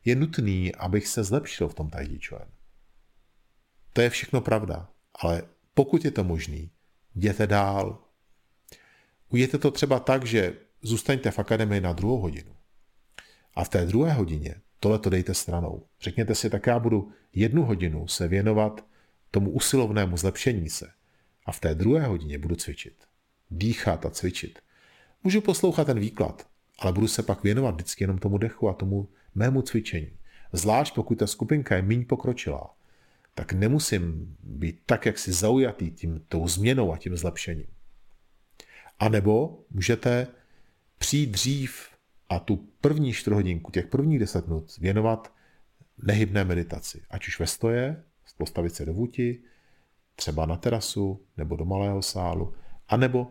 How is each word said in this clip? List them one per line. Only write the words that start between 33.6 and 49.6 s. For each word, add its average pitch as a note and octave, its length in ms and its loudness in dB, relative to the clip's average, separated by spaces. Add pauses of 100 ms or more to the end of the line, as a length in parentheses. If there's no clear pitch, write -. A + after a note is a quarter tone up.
být E2 420 -6
tak - 200 2
jaksi - 260 0
zaujatý G#2+ 600 2
tím, E2 360 -6
tou E2 200 -2
změnou G2 460 2
a D#2+ 40 -6
tím F2+ 200 -6
zlepšením. E2 500 -6 (1300)
A G#2+ 100 4
nebo G#2+ 500 2 (100)
můžete A#2+ 580 0 (680)
přijít C#3+ 320 0
dřív C3 600 -4 (400)
a F3 100 -2
tu - 300 -2 (120)
první D3 320 2
čtvrthodinku, F#2 580 0
těch - 160 -2
prvních D3 320 2
deset F2 280 -2
minut D#2+ 300 -6
věnovat G#2+ 560 0 (720)
nehybné G2+ 400 2
meditaci. F2 680 -2
Ať - 180 -8
už - 120 -8
ve E2+ 80 0
stoje, B2+ 560 -2 (340)
postavit - 380 -4
se - 100 -8
do D#2+ 80 -4
vuti, A#2+ 460 -2 (760)